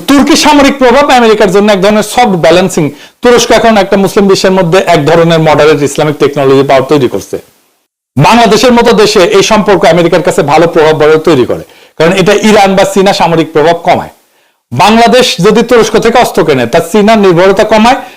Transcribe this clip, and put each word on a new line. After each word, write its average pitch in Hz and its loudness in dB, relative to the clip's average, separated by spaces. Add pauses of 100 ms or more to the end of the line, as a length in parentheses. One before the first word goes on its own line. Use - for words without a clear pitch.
তুর্কি 285 0
সামরিক 285 0
প্রভাব 262 0
আমেরিকার 220 0
জন্য 202 0
এক 196 0
ধরনের 208 0
সফট 240 -2
ব্যালেন্সিং। 170 0 (300)
তুরস্ক 240 2
এখন 226 0
একটা 196 -2
মুসলিম 196 0
বিশ্বের 190 0
মধ্যে 190 0
এক 160 0
ধরনের 165 2
মডারেট 147 2
ইসলামিক 147 -4
টেকনোলজি 139 0
পাওয়ার 135 2
তৈরি 139 0
করছে। - -8 (800)
বাংলাদেশের 220 2
মতো 240 2
দেশে 202 0
এই 190 0
সম্পর্ক 202 0
আমেরিকার 170 0
কাছে 180 -2
ভালো 160 0
প্রভাব 156 0
বলয় 151 2
তৈরি 151 0
করে, 85 -8 (340)
কারণ 165 0
এটা 190 0
ইরান 202 0
বা 196 0
চীনা 196 0
সামরিক 165 -2
প্রভাব 160 0
কমায়। 170 -4 (640)
বাংলাদেশ 226 0
যদি 214 0
তুরস্ক 233 0
থেকে 226 -2
অস্ত্র 220 0
কেনে, 131 -2
তা - 0
চীনা 214 0
নির্ভরতা 190 2
কমায়, 220 2 (220)